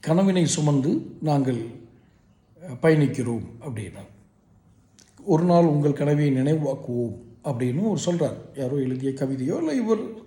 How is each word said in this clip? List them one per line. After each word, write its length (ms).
கனவினை 440
சுமந்து 560
நாங்கள், 400
அ, 100
பயணிக்கிறோம் 640
அப்படின்னு. 420
"ஒரு 200
நாள் 200
உங்கள் 280
கனவை 380
நினைவாக்குவோம்" 840
அப்படின்னு 400
அவர் 200
சொல்றார். 540
யாரோ 180
எழுதிய 340
கவிதையோ 460
இல்லை 200
இவர் 220